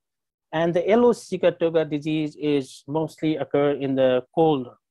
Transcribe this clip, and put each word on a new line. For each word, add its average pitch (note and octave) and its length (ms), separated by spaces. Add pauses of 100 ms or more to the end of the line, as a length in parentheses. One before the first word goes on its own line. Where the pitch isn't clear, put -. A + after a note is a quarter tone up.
(540)
And E3 200
the E3+ 140
yellow A#3 240
Sigatoka E3 800
disease D3+ 500
is C#3+ 480
mostly D#3 480
occur C#3+ 360
in C3+ 240
the B2+ 280 (100)
cold, D#3 360 (220)